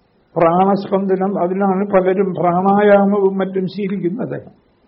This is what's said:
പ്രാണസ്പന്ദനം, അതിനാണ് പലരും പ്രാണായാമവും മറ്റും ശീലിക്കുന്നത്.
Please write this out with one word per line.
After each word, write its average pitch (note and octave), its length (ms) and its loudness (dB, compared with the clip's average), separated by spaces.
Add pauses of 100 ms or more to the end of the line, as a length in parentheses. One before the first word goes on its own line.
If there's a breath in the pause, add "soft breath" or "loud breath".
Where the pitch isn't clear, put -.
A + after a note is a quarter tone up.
(380)
പ്രാണസ്പന്ദനം, F#3+ 1040 0
അതിനാണ് F#3+ 440 -2
പലരും F#3+ 460 0
പ്രാണായാമവും G3 1040 2
മറ്റും F#3+ 300 -4
ശീലിക്കുന്നത്. F#3 720 -6 (460)